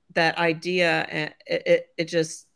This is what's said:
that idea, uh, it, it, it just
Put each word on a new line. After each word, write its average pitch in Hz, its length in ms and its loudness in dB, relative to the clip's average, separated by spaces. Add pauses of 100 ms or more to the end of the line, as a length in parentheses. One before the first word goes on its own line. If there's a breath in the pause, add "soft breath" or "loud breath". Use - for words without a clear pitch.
(140)
that 165 240 2
idea, 170 680 0
uh, 156 280 -6 (140)
it, - 200 -2
it, 170 200 4 (100)
it 170 120 -2
just 165 480 -2